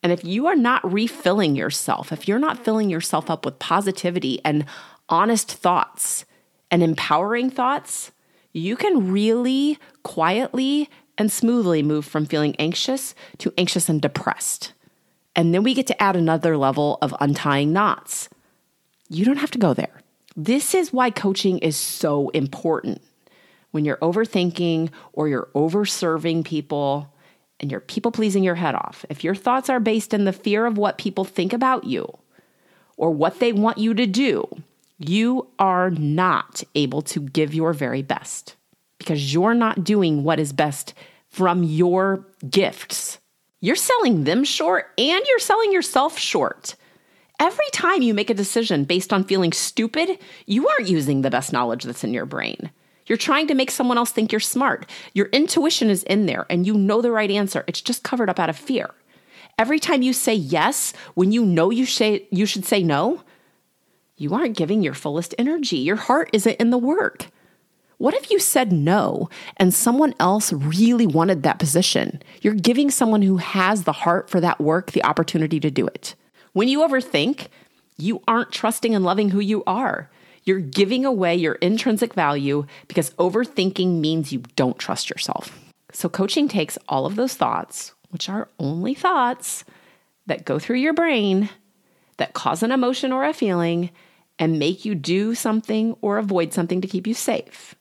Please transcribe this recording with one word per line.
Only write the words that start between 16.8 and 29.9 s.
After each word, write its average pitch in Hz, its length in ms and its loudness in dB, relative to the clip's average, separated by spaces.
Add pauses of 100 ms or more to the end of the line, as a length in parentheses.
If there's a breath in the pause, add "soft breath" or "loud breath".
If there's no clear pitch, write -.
of 143 160 -2
untying 143 540 2
knots. - 560 -2 (800 soft breath)
You 175 160 -2
don't 277 140 2
have 294 120 -4
to - 80 -6
go 175 160 4
there. - 260 -6 (360)
This 240 400 0
is 349 160 0
why 247 180 2
coaching 190 480 0
is 156 180 0
so 147 520 -2
important. 151 720 -2 (680 soft breath)
When 151 120 -2
you're 147 120 0
overthinking 175 920 0 (220 loud breath)
or 156 140 -2
you're 135 300 -2
overserving 165 880 0
people 143 680 -4 (480 soft breath)
and 143 120 -6
you're 98 80 -8
people-pleasing 214 640 -2
your 175 100 2
head 165 220 -2
off, - 340 -8
if 147 140 -12
your 180 100 0
thoughts 254 340 0
are 262 120 0
based 220 340 0